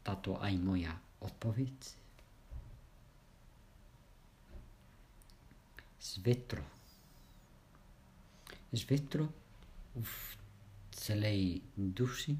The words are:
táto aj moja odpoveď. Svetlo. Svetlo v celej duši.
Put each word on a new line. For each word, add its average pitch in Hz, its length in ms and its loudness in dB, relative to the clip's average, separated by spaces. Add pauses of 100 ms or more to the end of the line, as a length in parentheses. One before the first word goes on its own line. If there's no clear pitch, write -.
táto - 400 -2
aj 101 160 4
moja 90 400 4 (240)
odpoveď. 117 560 0 (4000)
Svetlo. 98 640 2 (2000)
Svetlo 143 500 4 (720)
v 117 180 -4 (760)
celej 101 720 4 (140)
duši. 123 640 2